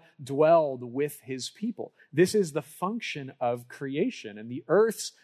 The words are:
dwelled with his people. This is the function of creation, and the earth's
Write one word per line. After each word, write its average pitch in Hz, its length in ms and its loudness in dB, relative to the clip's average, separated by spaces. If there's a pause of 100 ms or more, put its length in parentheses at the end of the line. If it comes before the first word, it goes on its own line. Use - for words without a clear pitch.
(220)
dwelled 143 640 4
with 139 400 -4
his 131 260 -8
people. - 440 -8 (180)
This 180 240 4
is 185 160 2
the 147 100 -4
function 180 800 -8
of 123 300 -2
creation, 139 680 -4
and 113 140 -12
the 127 160 -8
earth's 208 460 2 (100)